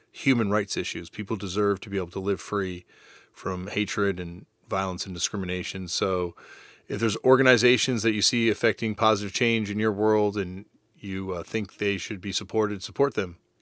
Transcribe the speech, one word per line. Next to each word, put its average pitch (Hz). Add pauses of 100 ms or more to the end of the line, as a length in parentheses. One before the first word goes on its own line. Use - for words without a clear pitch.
(120)
human 117
rights 104
issues. 87
People 107
deserve 98
to 101
be 98
able 90
to 98
live 95
free 92 (480)
from 92
hatred 98
and 85 (240)
violence 95
and 95
discrimination. 92
So 90 (540)
if 104
there's 110
organizations 123
that 110
you 104
see 117
affecting 110
positive 104
change 113
in 104
your 110
world 107
and 92 (320)
you, 95
uh, 85
think -
they 101
should 92
be 98
supported, 104
support 135
them. 90 (240)